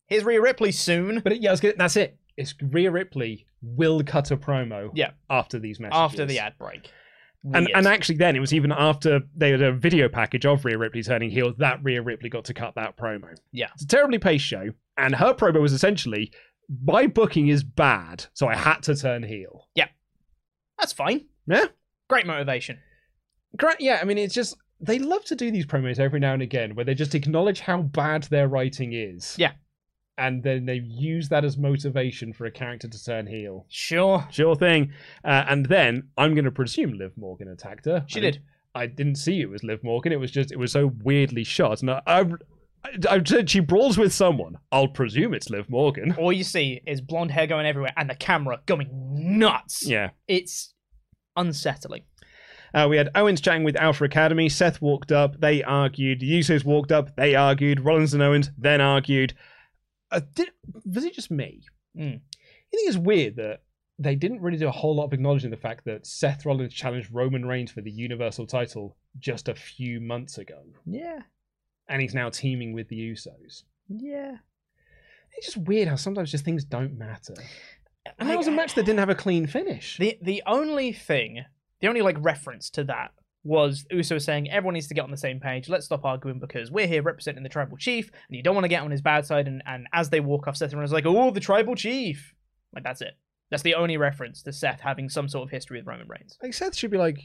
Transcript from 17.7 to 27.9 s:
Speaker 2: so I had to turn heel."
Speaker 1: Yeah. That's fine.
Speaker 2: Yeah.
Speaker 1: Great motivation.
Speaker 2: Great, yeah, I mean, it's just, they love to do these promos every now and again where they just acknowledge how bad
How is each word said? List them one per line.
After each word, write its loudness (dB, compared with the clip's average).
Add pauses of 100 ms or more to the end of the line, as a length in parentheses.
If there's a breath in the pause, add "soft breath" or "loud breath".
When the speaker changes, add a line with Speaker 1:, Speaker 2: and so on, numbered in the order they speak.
Speaker 2:
so 0
I 0
had 2
to 2
turn -2
heel." -12
Speaker 1:
Yeah. 2 (920)
That's -2
fine. -2 (220)
Speaker 2:
Yeah. 4 (440)
Speaker 1:
Great 2
motivation. -4 (800)
Speaker 2:
Great, 2
yeah, 2
I -2
mean, 0
it's -2
just, -4 (240)
they 0
love -2
to -4
do -4
these -2
promos -2
every 2
now 2
and -2
again -4
where -4
they 0
just -4
acknowledge 0
how -2
bad 0